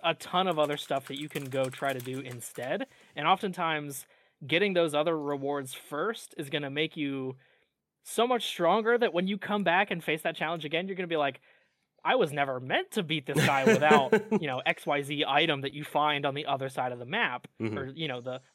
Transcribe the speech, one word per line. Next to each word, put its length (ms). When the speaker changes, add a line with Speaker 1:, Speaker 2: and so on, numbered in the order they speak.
Speaker 1:
a 100
ton 340
of 100
other 180
stuff 320
that 100
you 120
can 160
go 180
try 300
to 60
do 200
instead. 640
And 100
oftentimes, 800
getting 280
those 200
other 240
rewards 540
first 640
is 140
gonna 200
make 260
you 400
so 220
much 220
stronger 500
that 160
when 140
you 100
come 260
back 260
and 140
face 180
that 140
challenge 300
again, 220
you're 80
gonna 100
be 100
like, 240
"I 120
was 160
never 260
meant 340
to 120
beat 220
this 200
guy 180
without, 480
Speaker 2:
<laughs> 300
Speaker 1:
you 60
know, 180
X 180
Y 180
Z 260
item 320
that 120
you 120
find 420
on 80
the 120
other 220
side 220
of 80
the 80
map," 400
Speaker 2:
Mm-hmm. 180
Speaker 1:
or, 80
you 220
know, 120
the, 200